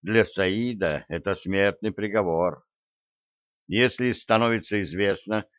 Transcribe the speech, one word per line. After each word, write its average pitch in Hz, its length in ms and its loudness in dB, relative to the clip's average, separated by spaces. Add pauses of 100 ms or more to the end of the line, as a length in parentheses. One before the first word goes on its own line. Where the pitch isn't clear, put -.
Для 107 240 4
Саида 95 840 0
это 87 260 -4
смертный 98 560 0
приговор. 92 720 -2 (1000)
Если 123 460 2
становится 110 680 0
известно, 98 640 -2 (140)